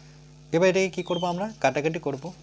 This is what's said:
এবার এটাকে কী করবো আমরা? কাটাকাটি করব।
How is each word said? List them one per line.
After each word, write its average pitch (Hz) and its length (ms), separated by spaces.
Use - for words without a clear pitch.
এবার 175 160
এটাকে 190 220
কী 180 120
করবো 180 240
আমরা? 180 340
কাটাকাটি 143 380
করব। 139 340